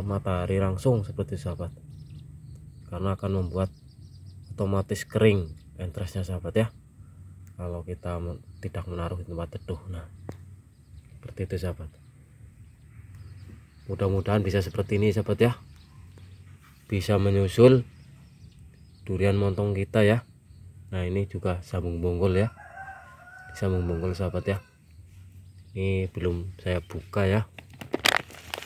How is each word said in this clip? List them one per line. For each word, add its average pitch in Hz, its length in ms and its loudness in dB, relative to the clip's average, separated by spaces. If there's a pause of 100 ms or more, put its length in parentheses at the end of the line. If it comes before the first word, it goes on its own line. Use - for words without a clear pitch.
matahari 95 560 0
langsung 98 480 2
seperti - 320 -4
itu, - 80 -6
sahabat. 85 240 -6 (1200)
Karena 92 240 0
akan 98 160 -2 (120)
membuat 90 280 0 (800)
otomatis 98 560 0
kering 104 400 6 (320)
entresnya, 92 480 -4
sahabat 87 320 -4
ya, 113 80 4 (880)
kalau 87 320 -6
kita 87 320 -6
me-, 85 240 -6 (160)
tidak 92 320 -6
menaruh 87 320 -4
di 85 80 -10
tempat 82 240 -6
teduh. - 320 -6
Nah, 85 160 -8 (1120)
seperti - 320 -8
itu, - 160 -4
sahabat. 85 240 -6 (2000)
Mudah-mudahan 98 560 2
bisa 95 160 4
seperti 101 400 0
ini, 104 160 4
sahabat 104 240 0
ya. 120 160 6 (1300)
Bisa 101 320 2
menyusul 98 640 8 (1200)
durian 95 320 2
montong 101 400 2
kita 101 320 4
ya. 113 160 6 (640)
Nah, 92 160 -2
ini 95 240 0
juga 90 320 -2
sambung 87 400 -4
bonggol 90 400 2
ya. 110 160 2 (960)
Sambung 92 400 0
bonggol, 87 240 -2
sahabat 90 320 -2
ya. 98 100 0 (1160)
Ini 95 400 0
belum 87 480 -2
saya 90 160 0
buka - 480 -2
ya. 104 160 4 (1200)